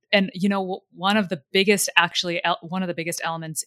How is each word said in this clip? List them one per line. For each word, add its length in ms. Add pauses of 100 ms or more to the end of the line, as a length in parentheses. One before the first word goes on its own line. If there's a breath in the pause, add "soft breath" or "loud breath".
(120)
and, 220
you 140
know, 120
w-, 200 (120)
one 240
of 140
the 120 (100)
biggest, 440
actually, 480
el-, 180
one 220
of 20
the 80
biggest 300
elements 420